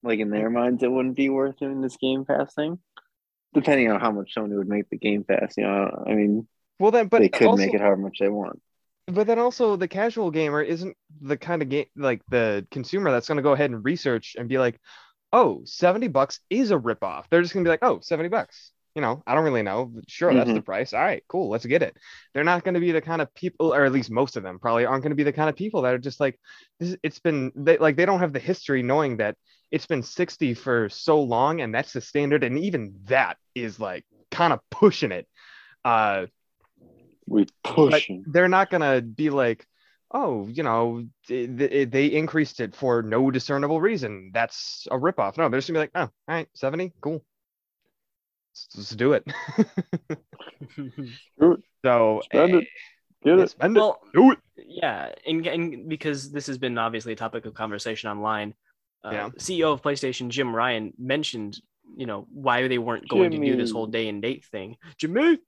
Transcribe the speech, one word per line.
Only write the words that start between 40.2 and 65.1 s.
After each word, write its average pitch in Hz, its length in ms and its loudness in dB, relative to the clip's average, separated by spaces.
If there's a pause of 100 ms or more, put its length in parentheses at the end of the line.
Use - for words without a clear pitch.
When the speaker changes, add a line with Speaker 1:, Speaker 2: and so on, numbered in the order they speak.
Speaker 2:
you 127 160 -8
know, 117 420 0 (220)
they, 123 200 -4
they, 131 400 0
they 135 200 2
increased 151 540 -2
it 110 160 -6
for 120 260 0
no 117 300 2
discernible 143 480 -2
reason. 117 520 -4
That's - 580 -6
a 127 60 -2
ripoff." 127 420 -2
No, 160 100 2
they're 123 100 0
just 139 100 -6
gonna 165 100 -2
be 151 40 0
like, 147 140 -4
"Oh, 175 60 -2
all 131 80 -4 (180)
right, 165 260 -6
seventy, 165 460 -6
cool. 151 240 -6 (1300)
Let's, - 240 -20
let's 101 140 -14
do 123 240 2
it." - 120 0
<laughs> - 920 -4 (1200)
Speaker 1:
Do 170 120 8
it. - 80 0 (240)
Speaker 2:
So, 113 400 4
Speaker 1:
Spend 175 300 4
it. 170 80 6
Speaker 2:
eh, - 40 -8 (580)
Speaker 1:
Get 170 140 8
Speaker 2:
yeah, 185 60 8
Speaker 1:
it. 165 60 -2
Speaker 2:
spend 202 260 2
it. 208 40 10
Speaker 3:
Well, 214 200 2 (120)
Speaker 2:
Do 247 200 6
it. - 60 -4 (180)
Speaker 3:
yeah, 95 560 -6 (140)
and, 165 200 -4
and 160 420 -6
because 147 420 -6
this 143 160 -8
has 135 120 -8
been 123 200 -4
obviously 113 340 -4
a 107 40 -8
topic 113 300 -8
of 107 80 -14
conversation 110 560 -8
online, 104 440 -4 (480)
uh, 107 100 -12
Speaker 2:
Yeah. 104 160 -6 (100)
Speaker 3:
C 185 200 -6
E 160 60 2
O 156 80 2
of 135 100 -4
PlayStation, 131 460 -4
Jim 120 260 -4
Ryan, 113 440 -2
mentioned, 127 600 -6 (380)
you 131 100 -10
know, 101 260 -10
why 131 360 0
they 127 100 0
weren't 117 300 -6
going 180 240 4
to 156 60 -4
do 139 180 2
this 117 140 -2
Speaker 1:
Jimmy. - 80 -6
Speaker 3:
whole 110 80 -4
day 110 220 -2
and 104 140 -6
date 135 220 -6
thing. 104 320 -12 (220)
Jimmy! 269 500 2